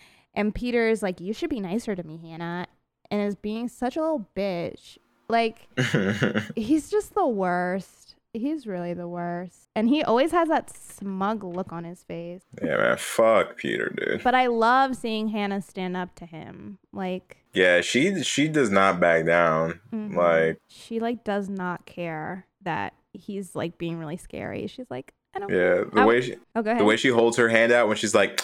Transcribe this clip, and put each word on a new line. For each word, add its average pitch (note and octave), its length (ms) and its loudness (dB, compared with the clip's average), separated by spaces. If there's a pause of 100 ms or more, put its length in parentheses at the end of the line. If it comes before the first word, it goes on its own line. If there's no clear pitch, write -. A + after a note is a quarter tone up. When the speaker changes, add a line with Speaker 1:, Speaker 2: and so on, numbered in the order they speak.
(340)
Speaker 1:
And G#3 220 -2
Peter A#3 320 0
is A3 160 0
like, F#3 160 -4
"You F3+ 140 -6
should E4 160 -4
be C#4 100 -4
nicer G3 360 -4
to F3+ 80 -8
me, D#3 200 -14
Hannah," E3+ 440 -8 (440)
and G#3 100 0
is G3+ 140 -2
being A3 320 -6
such A#3+ 300 -4
a D#4+ 40 0
little D#4 340 -2
bitch. F#3+ 600 -6 (300)
Like, A3+ 400 0 (100)
Speaker 2:
<laughs> G#2 760 0
Speaker 1:
he's C#4+ 340 0
just G#4 260 -2
the F#4+ 120 2
worst. F3+ 880 -2 (180)
He's C4+ 320 -6
really F3 280 -6
the F3 160 -10
worst. F3 640 -8
And A3+ 140 2
he D4 140 4
always C4 280 4
has E4 160 2
that D#4 220 0
smug G3 760 -6
look F3+ 300 -8
on E3+ 100 -10
his E3+ 200 -16
face. E3+ 400 -12 (200)
Speaker 2:
Yeah, - 140 0
man. - 200 2
Fuck A2 600 2
Peter, - 400 -2
dude. - 260 -4
Speaker 1:
But B3 120 2
I B3+ 120 4
love A#3+ 480 2
seeing A3 340 -4
Hannah G3+ 320 -2
stand F#3 360 -8
up F#3 180 -8
to F3 100 -20
him. E3+ 520 -18 (160)
Like F#3 440 -8 (160)
Speaker 2:
Yeah, F2 280 6
she, D#3+ 420 0
she C#3+ 240 0
does D3 220 2
not G2 320 4
back E2 240 4
down. E2 560 2 (120)
Speaker 1:
Mm-hmm. G#3+ 240 -6
Speaker 2:
Like E2 420 4 (100)
Speaker 1:
She, - 320 -8
like, A#3 240 -6
does G3+ 240 -4
not F3+ 360 -6
care E3+ 600 -10 (160)
that E3+ 320 -6 (180)
he's, G3 420 -10
like, E3+ 240 -6
being E3+ 200 -6
really D#3+ 200 -10
scary. - 500 -10
She's - 220 -14
like, B3 240 -12 (200)
"I F#4+ 60 -8
don't G4+ 120 -10
Speaker 2:
Yeah, F2+ 320 4 (100)
the - 80 4
Speaker 1:
I G#2 40 6
Speaker 2:
way A#2 140 6
Speaker 1:
w-" - 20 0
Speaker 2:
she, C3 140 -6 (200)
Speaker 1:
Oh, A3+ 60 -2
go - 20 -2
Speaker 2:
the G#3+ 80 -2
Speaker 1:
ahead. A#3 140 2
Speaker 2:
way G#2+ 100 6
she C3 140 2
holds A#2 260 4
her A#2 140 4
hand A2+ 240 6
out A#2+ 160 6
when G#2+ 80 0
she's G#2+ 180 0
like, G2 280 4